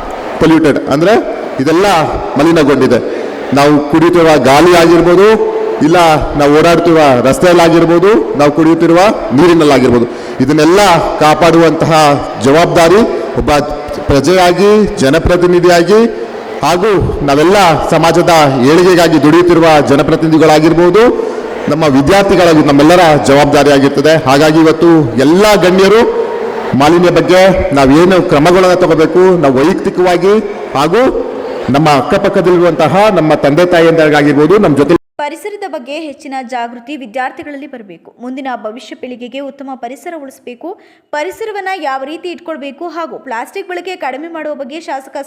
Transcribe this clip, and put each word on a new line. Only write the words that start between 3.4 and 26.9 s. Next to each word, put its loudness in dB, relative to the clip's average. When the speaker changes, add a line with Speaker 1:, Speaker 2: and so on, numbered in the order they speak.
Speaker 1:
ನಾವು 2
ಕುಡಿಯುತ್ತಿರುವ 2
ಗಾಳಿ 4
ಆಗಿರ್ಬೋದು, 2
ಇಲ್ಲ 2
ನಾವು 2
ಓಡಾಡ್ತಿರುವ 2
ರಸ್ತೆಯಲ್ಲಾಗಿರ್ಬೋದು, 2
ನಾವು 2
ಕುಡಿಯುತ್ತಿರುವ 2
ನೀರಿನಲ್ಲಾಗಿರ್ಬೋದು, 2
ಇದನ್ನೆಲ್ಲ 2
ಕಾಪಾಡುವಂತಹ 2
ಜವಾಬ್ದಾರಿ 2
ಒಬ್ಬ -4
ಪ್ರಜೆಯಾಗಿ, 0
ಜನಪ್ರತಿನಿಧಿಯಾಗಿ 2
ಹಾಗೂ -2
ನಾವೆಲ್ಲ 2
ಸಮಾಜದ 0
ಏಳಿಗೆಗಾಗಿ 2
ದುಡಿಯುತ್ತಿರುವ 4
ಜನಪ್ರತಿನಿಧಿಗಳಾಗಿರ್ಬೋದು, 2
ನಮ್ಮ -4
ವಿದ್ಯಾರ್ಥಿಗಳಾಗಿ 2
ನಮ್ಮೆಲ್ಲರ 4
ಜವಾಬ್ದಾರಿಯಾಗಿರ್ತದೆ. 2
ಹಾಗಾಗಿ 2
ಇವತ್ತು 2
ಎಲ್ಲ 2
ಗಣ್ಯರು 2
ಮಾಲಿನ್ಯ 2